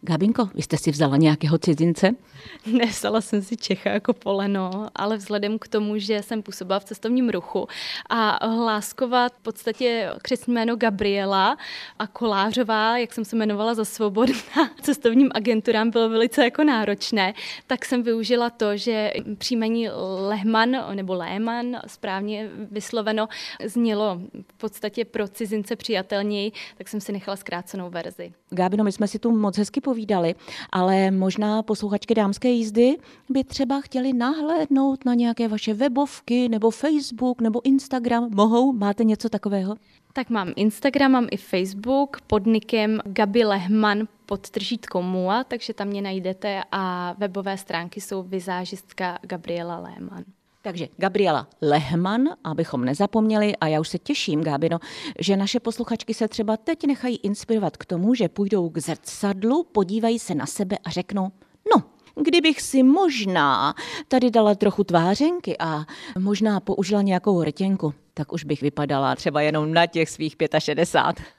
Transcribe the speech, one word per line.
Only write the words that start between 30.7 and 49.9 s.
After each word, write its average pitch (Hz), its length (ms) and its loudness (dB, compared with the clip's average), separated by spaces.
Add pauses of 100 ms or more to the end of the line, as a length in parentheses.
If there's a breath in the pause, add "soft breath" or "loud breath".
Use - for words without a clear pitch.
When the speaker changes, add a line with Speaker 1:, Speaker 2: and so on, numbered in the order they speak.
Speaker 1:
ale 190 380 4
možná 208 520 0
posluchačky 208 520 -2
Dámské 208 360 0
jízdy 233 460 4 (320 loud breath)
by 269 160 0
třeba 277 360 -2
chtěly 262 320 -2
nahlédnout 277 920 0
na 247 100 2
nějaké 233 340 2
vaše 214 260 -2
webovky 247 720 0
nebo 226 220 4
Facebook 254 680 0
nebo 226 260 0
Instagram. 240 680 2
Mohou? 233 380 6
Máte 202 320 0
něco 220 240 2
takového? 202 480 -2 (360 soft breath)
Speaker 2:
Tak - 180 -6
mám 196 260 -2
Instagram, 269 560 4
mám 240 180 4
i - 60 -4
Facebook 202 800 0 (100)
pod 208 200 2
nickem 220 580 2
Gabi 208 400 2
Lehmann 208 640 2 (180)
podtržítko 202 760 -6
mua, 185 420 0
takže 233 300 -8
tam 202 140 -6
mě 202 140 -6
najdete 190 580 -4 (120)
a 180 460 -4
webové 196 400 -4
stránky 170 420 -8
jsou 190 220 -8
vizážistka 180 1000 -6
Gabriela 170 560 -8
Lehmann. 180 460 -14 (400)